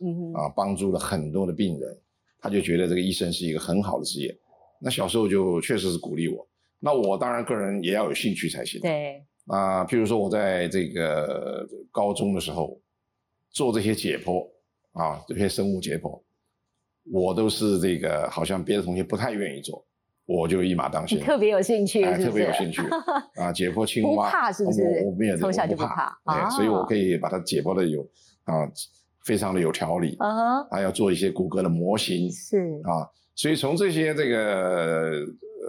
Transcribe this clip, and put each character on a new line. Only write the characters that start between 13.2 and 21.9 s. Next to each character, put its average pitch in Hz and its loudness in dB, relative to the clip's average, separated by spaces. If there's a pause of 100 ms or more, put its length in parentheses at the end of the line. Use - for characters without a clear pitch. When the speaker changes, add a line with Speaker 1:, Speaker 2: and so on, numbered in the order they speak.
Speaker 2:
做 127 0
这 107 0
些 107 2
解 90 -2
剖 90 -4 (440)
啊， 78 -2
这 - -8
些 98 2
生 98 0
物 92 -2
解 82 -4
剖， - -10 (920)
我 92 2
都 110 4
是 104 2
这 90 2
个 76 0
好 82 -2
像 92 -2
别 104 2
的 101 0
同 90 -2
学 92 0
不 95 -2
太 117 -2
愿 87 -4
意 - -10
做， - -12 (400)
我 85 0
就 92 2
一 92 2
马 73 0
当 80 -4
先。 208 0
Speaker 1:
你 - -4
特 294 4
别 208 4
有 196 4
兴 208 2
趣， 196 2